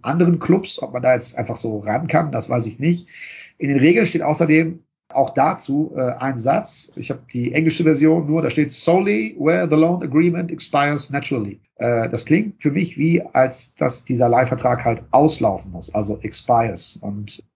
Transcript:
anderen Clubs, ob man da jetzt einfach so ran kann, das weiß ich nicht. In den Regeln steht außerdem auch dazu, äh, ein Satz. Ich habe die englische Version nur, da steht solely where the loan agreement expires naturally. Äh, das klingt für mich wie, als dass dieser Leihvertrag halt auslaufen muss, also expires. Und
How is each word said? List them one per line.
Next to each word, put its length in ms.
anderen 380
Clubs, 420
ob 120
man 100
da 100
jetzt 240
einfach 200
so 200
ran 300
kann, 240
das 180
weiß 160
ich 140
nicht. 280
In 100
den 100
Regeln 280
steht 160
außerdem 560
auch 160
dazu, 640
äh, 60
ein 380
Satz. 580
Ich 120
habe 120
die 220
englische 300
Version 440
nur, 140
da 80
steht 240
solely 680
where 300
the 60
loan 280
agreement 480
expires 580
naturally. 520
Äh, 340
das 160
klingt 360
für 100
mich 260
wie, 240
als 540
dass 280
dieser 240
Leihvertrag 560
halt 280
auslaufen 600
muss, 220
also 280
expires. 760
Und 480